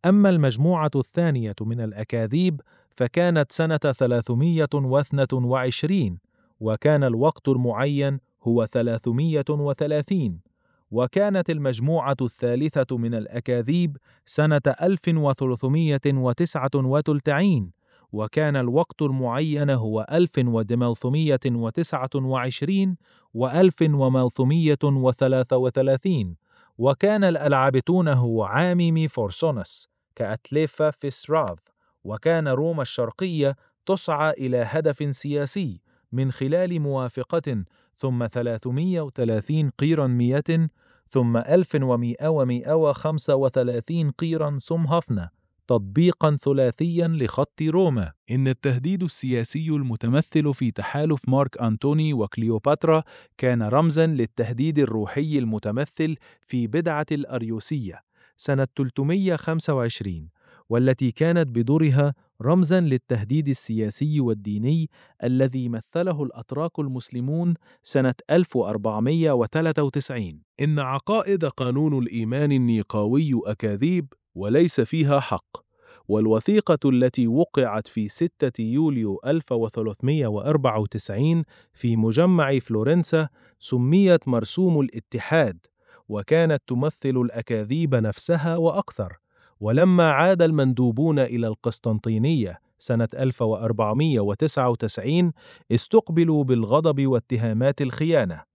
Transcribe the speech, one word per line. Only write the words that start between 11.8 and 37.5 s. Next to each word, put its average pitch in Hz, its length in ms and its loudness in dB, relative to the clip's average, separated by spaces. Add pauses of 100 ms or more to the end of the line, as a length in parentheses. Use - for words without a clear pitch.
الثالثة 127 760 -2
من 117 160 -2
الأكاذيب 123 840 -2 (280)
سنة 151 360 2 (200)
ألف 185 260 2
وثلاثمائة 143 1000 0
وتسعة 135 680 0
وثلاثين، 143 960 2 (400)
وكان 143 440 0
الوقت 131 460 0
المعين 143 680 -2
هو 110 420 -2
ألف 170 260 2
وثلاثمائة 123 1000 0 (760)
وعشرين 143 840 -2 (360)
وألف 139 480 4
وثلاثمائة 139 1000 2
وثلاثة 131 720 2
وثلاثين، 127 800 0 (420)
وكان 196 460 2
الألعابتون 143 840 2
هو 120 360 0
عامي 160 640 0
فورسونس 113 840 -6 (260)
كأتليفا 147 760 -2
في 143 200 -8
سراف، 139 480 -4 (440)
وكان 156 440 -2
روما 147 340 -2
الشرقية 139 760 -2 (300)
تسعى 156 460 0
إلى 123 380 -2
هدف 147 460 -2
سياسي 143 640 -6 (300)
من 127 200 -2
خلال 170 480 0
موافقة، 131 840 -4 (340)